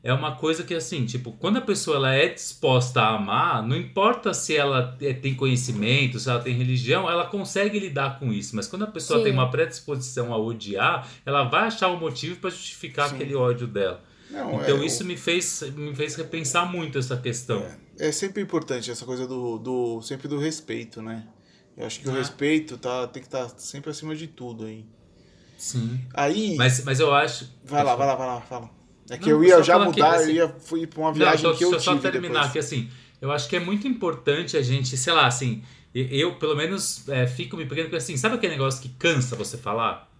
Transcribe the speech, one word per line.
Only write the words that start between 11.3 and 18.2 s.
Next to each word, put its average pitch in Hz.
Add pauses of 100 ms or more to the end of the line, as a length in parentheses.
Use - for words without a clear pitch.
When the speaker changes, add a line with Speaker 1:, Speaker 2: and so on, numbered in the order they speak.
Speaker 1:
vai 156
achar 214
um 175
motivo 165
pra 190
justificar 143
Speaker 3:
Sim. 135
Speaker 1:
aquele 139
ódio 123
dela. 98 (280)
Speaker 3:
Não, -
Speaker 1:
Então 139
Speaker 3:
é, 165
Speaker 1:
isso -
Speaker 3:
o 180
Speaker 1:
me 180
fez, 175 (120)
me 147
fez 147
repensar 165
muito 160
essa 127
questão. 110 (340)
Speaker 3:
É, 151
é 147
sempre 196